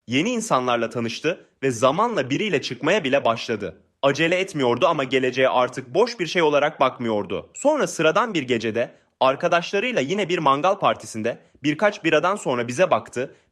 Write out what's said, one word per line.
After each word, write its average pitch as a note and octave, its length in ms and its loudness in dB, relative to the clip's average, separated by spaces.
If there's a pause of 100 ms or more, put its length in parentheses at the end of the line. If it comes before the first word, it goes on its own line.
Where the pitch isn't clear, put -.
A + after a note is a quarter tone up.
Yeni D3 240 0
insanlarla B2 600 0
tanıştı A#2+ 560 -4 (160)
ve C3+ 80 0
zamanla C3+ 600 0
biriyle F3 320 -2
çıkmaya D#3+ 420 -2
bile C3+ 200 0
başladı. A2+ 560 -2 (220)
Acele D#3+ 340 2
etmiyordu C#3+ 500 0
ama D#3 180 2
geleceğe B2+ 440 2
artık B2 460 -2
boş A#3 260 0
bir E3+ 60 -4
şey E3+ 160 -2
olarak D3 380 2
bakmıyordu. G#2+ 720 -2
Sonra C#4 320 0
sıradan F#3 480 2
bir D#3 80 -2
gecede A#2 480 -2 (300)
arkadaşlarıyla E3+ 800 0
yine E3+ 280 -2
bir F3 100 0
mangal D#3 400 2
partisinde A2+ 600 -2 (240)
birkaç D#3 420 0
biradan D#3+ 320 2
sonra B2 320 -2
bize D3+ 220 0
baktı A#2+ 440 -2 (180)